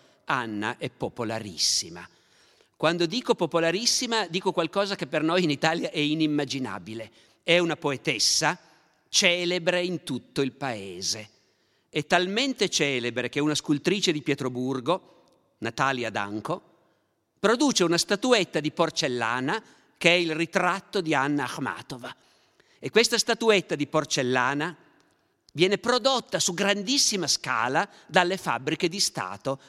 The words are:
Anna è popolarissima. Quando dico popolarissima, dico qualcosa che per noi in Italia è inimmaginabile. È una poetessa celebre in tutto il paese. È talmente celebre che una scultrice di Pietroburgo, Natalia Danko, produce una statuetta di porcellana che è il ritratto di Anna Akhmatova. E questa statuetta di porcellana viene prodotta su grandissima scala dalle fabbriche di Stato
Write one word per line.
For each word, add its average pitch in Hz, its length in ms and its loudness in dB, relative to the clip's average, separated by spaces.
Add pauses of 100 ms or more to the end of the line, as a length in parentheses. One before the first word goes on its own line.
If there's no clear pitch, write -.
(260)
Anna 113 520 -2
è 143 100 -6
popolarissima. 104 1200 -4 (680)
Quando 170 300 2
dico 226 280 -2
popolarissima, 180 920 0
dico 175 240 -2
qualcosa 196 420 -2
che 147 140 -8
per 151 140 0
noi 170 200 2
in 156 80 2
Italia 160 400 0
è 180 80 -4
inimmaginabile. 131 1120 -2 (320)
È 170 160 4
una 165 180 2
poetessa 147 800 0 (520)
celebre 180 720 2
in 180 220 -4
tutto - 380 -4
il 131 100 -2
paese. 104 800 -8 (580)
È - 180 -4
talmente 196 600 0
celebre 123 600 -2
che 143 120 -4
una 151 160 2
scultrice 175 560 0
di 151 100 -2
Pietroburgo, 131 1000 -2 (340)
Natalia 123 500 0
Danko, 104 540 -4 (760)
produce 240 460 2
una 170 160 2
statuetta 202 600 2
di 147 100 -2
porcellana 131 880 -2 (380)
che 170 100 4
è 170 60 8
il 170 200 0
ritratto 175 680 -2
di 156 120 0
Anna 143 300 2
Akhmatova. 123 720 -8 (640)
E 139 100 -10
questa 233 300 4
statuetta 214 560 2
di 143 120 -2
porcellana 143 880 0 (800)
viene 185 240 4
prodotta 240 640 0
su 175 160 0
grandissima 202 720 0
scala 131 600 0 (200)
dalle 180 320 2
fabbriche 151 500 -2
di - 120 -4
Stato 104 680 -4